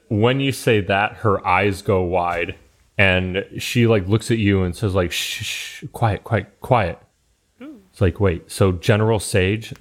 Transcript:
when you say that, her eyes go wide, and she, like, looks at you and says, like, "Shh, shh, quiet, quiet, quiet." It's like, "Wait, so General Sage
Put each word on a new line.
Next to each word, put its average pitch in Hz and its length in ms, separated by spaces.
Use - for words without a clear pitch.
when 120 320
you 139 120
say 113 280
that, 98 360
her 98 300
eyes 95 360
go 95 200
wide, 87 520
and 92 480
she, - 280
like, 104 220
looks 110 220
at 117 80
you 98 240
and 87 120
says, 98 200
like, 90 180
"Shh, - 320
shh, - 480
quiet, 107 320
quiet, - 360
quiet." 98 380
It's 254 400
like, 95 200
"Wait, 90 300
so 98 220
General 107 480
Sage 104 600